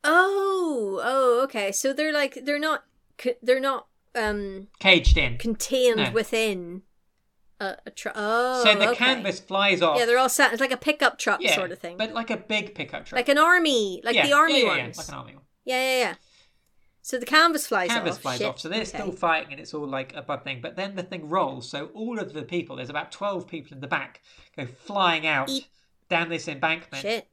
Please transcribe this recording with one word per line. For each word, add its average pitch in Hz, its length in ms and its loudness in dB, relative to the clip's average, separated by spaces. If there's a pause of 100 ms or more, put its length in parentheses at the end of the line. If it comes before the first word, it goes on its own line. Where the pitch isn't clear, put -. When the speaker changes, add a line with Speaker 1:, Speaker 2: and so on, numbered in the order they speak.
Speaker 1:
Oh, 339 1000 2
oh, 254 420 4
okay. 202 260 -4
So 269 220 0
they're 302 200 -2
like, 277 300 -2
they're 285 160 -2
not, 311 240 -2 (360)
c-, 247 220 -2
they're 254 180 2
not, 269 280 -4 (260)
um, 202 540 -4 (120)
Speaker 2:
Caged 180 380 6
in. 120 200 0
Speaker 1:
contained 233 600 0
Speaker 2:
No. 135 140 0
Speaker 1:
within 190 720 -2 (760)
a, 196 160 -6 (100)
a - 60 -16
truck. - 260 -10
Oh, 240 460 0
Speaker 2:
So 214 120 8
the 208 140 2
Speaker 1:
okay. 240 80 2
Speaker 2:
canvas 233 420 0
flies 196 420 0
off. 165 160 4
Speaker 1:
Yeah, 240 80 2
they're 240 140 4
all 262 100 4
sat, 262 240 4
it's 233 80 -2
like 262 100 0
a 247 60 -2
pickup 285 400 0
truck - 240 0
Speaker 2:
Yeah, 185 140 2
Speaker 1:
sort 180 160 -4
of 180 80 -14
thing. 175 180 -12
Speaker 2:
but 220 160 -6
like 226 160 -6
a 214 80 -2
big 214 380 -6
pickup - 300 -10
truck. - 120 -6
Speaker 1:
Like 247 120 0
an 285 100 6
army, 294 640 4
like 240 120 2
Speaker 2:
Yeah, 294 120 4
Speaker 1:
the 285 60 4
army 294 280 6
Speaker 2:
yeah, 226 60 6
yeah, 185 80 2
yeah, 123 80 -2
Speaker 1:
ones. 120 140 -12
Speaker 2:
like 156 120 -12
an 143 60 -14
army 127 200 -16
one. - 80 -20 (220)
Speaker 1:
Yeah, 254 160 0
yeah, 262 180 2
yeah. 208 140 0 (880)
So - 180 -6
the 240 60 -6
canvas 311 420 4
flies 185 220 0
Speaker 2:
Canvas 233 260 0
Speaker 1:
off. - 80 -18
Speaker 2:
flies 127 160 -2
Speaker 1:
Shit. 208 80 -2
Speaker 2:
off, - 120 -6
so - 80 -12
they're 202 140 -4
Speaker 1:
Okay. 214 80 -6
Speaker 2:
still 156 220 -6
fighting 165 400 0
and 139 100 -16
it's - 140 -14
all, 147 120 -8
like, 135 280 -8
above 139 280 -8
thing. 131 160 -8
But 156 160 -10
then 196 200 -8
the 180 80 -8
thing 165 260 -12
rolls, 139 400 -2
so 147 240 -10
all 220 240 -8
of 185 160 -8
the 151 80 -10
people, 165 360 -6
there's 127 120 -10
about 151 220 -8
twelve 196 360 -6
people 151 280 -14
in 135 60 -18
the 139 60 -12
back, 143 340 -6 (360)
go 139 80 -6
flying 170 600 0
out 139 220 0
Speaker 1:
Eep. 269 160 -4 (440)
Speaker 2:
down 165 200 0
this 160 180 -4
embankment. 160 560 -4
Speaker 1:
Shit. 214 300 -4